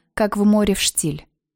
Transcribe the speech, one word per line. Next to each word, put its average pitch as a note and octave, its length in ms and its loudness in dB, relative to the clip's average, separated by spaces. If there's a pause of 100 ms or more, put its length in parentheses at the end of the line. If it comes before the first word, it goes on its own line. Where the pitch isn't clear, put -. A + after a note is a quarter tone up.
(140)
как G#3 240 -2
в G3+ 80 0
море G#3 300 2
в - 40 -4
штиль. - 460 -4 (300)